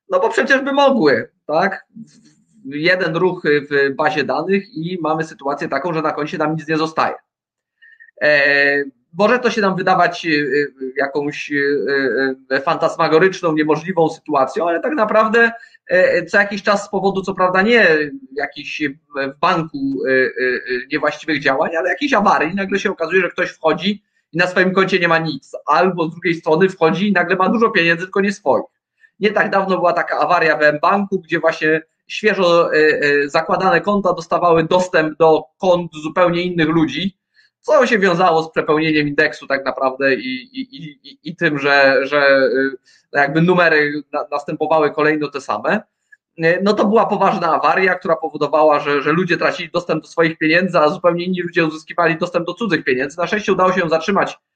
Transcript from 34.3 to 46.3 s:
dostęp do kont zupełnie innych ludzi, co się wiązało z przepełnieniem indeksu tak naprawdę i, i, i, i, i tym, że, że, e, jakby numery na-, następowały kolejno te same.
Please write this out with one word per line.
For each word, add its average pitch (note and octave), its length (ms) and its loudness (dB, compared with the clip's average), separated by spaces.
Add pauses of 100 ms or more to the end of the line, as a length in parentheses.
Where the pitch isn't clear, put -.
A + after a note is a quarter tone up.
dostęp E3+ 540 0
do D#3+ 260 4 (140)
kont F3 360 0
zupełnie E3+ 480 -2
innych F3 260 -2
ludzi, D#3+ 500 -2 (420)
co C4+ 280 2
się A3+ 120 2
wiązało F3 440 2
z D#3+ 80 -12
przepełnieniem D#3 560 0
indeksu D3 400 -2
tak C3+ 180 -2
naprawdę C3 500 0
i, B2+ 380 -8
i, C3 220 -10
i, D3 280 -18
i, C#3 200 -20
i E3 120 -12
tym, D3+ 240 -2
że, C3+ 480 4
że, C#3 420 4 (640)
e, C#3 60 0
jakby D3 220 2
numery D#3+ 640 2 (100)
na-, C#3+ 180 -6
następowały D3+ 600 0
kolejno D3+ 360 0
te C#3 140 -10
same. C3 400 -4 (560)